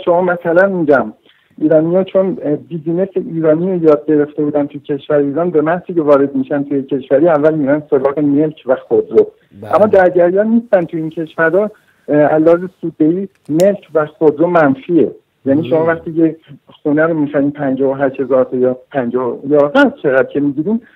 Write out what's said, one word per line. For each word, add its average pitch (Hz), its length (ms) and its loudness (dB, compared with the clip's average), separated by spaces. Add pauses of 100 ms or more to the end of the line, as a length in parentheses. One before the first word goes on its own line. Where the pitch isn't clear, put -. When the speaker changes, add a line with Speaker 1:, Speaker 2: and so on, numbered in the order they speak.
Speaker 1:
شما 175 180 2
مثلاً 175 460 0
می‌گم 139 440 0 (460)
ایرانی 160 380 2
ها 190 80 2
چون، 190 380 -2
اه، 147 140 -2
بیزینس 165 580 -6
ایرانی 165 560 -2
رو 175 140 -2
یاد 147 220 2
گرفته 147 360 0
بودن 147 240 -2
تو 143 120 -16
کشور 147 380 -4
ایران، 147 340 -2
به 156 100 2
محضی 175 340 -4
که 165 80 0
وارد 139 340 2
می‌شن 139 280 -2
توی 143 180 -4
کشوری 135 460 0
اول 156 260 2
می‌رن 147 360 0
سراغ 139 280 0
ملک 147 480 0
و 127 100 0 (120)
خودرو. 110 380 2 (340)
Speaker 2:
بله. 110 160 -2
Speaker 1:
اما 208 100 4
در 190 220 4
جریان 180 380 2
نیستن 226 380 0
تو 165 120 -8
این 160 140 -6
کشورها، 165 600 -2 (380)
اه، 143 80 0
از 147 260 2
لحاظ 170 180 4 (200)
سوددهی 170 480 -2 (200)
ملک 175 460 0
و 156 120 0
خودرو 151 400 0
منفیه. 156 640 0 (360)
یعنی 139 220 0
شما 160 140 0
Speaker 2:
مم. 165 60 0
Speaker 1:
وقتی 165 220 -4
یه 160 260 -2 (300)
خونه 151 360 -2
رو 165 120 0
می‌خرین 143 360 -2
پنجاه 135 400 -2
و 135 40 -4
هشت 135 260 -4
هزار 127 240 0
تا 127 120 -6
یا 127 220 0 (120)
پنجاه 123 460 -4 (120)
یا 147 280 2
هر 269 160 4 (100)
چقدر 131 300 2
که 147 80 -2
می‌گیرین، 151 400 -2 (160)